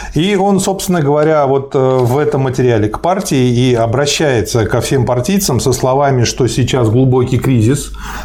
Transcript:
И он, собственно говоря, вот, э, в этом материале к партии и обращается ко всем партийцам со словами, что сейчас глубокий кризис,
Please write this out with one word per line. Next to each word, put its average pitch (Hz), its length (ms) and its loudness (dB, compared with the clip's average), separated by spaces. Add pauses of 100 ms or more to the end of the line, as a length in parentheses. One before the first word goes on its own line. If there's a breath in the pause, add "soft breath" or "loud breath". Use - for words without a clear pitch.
(160 loud breath)
И 190 200 0
он, 196 240 2
собственно 190 420 -2
говоря, 151 440 2
вот, 135 300 -2
э, 131 260 2
в 123 160 2
этом 147 240 0
материале 123 480 0
к - 120 -6
партии 165 480 0
и 123 260 2
обращается 120 920 0
ко - 160 -2
всем 127 240 0
партийцам 131 540 -2
со 135 120 0
словами, 131 520 0
что 110 240 -2
сейчас 123 420 0
глубокий 127 480 2
кризис, 127 540 0 (340 loud breath)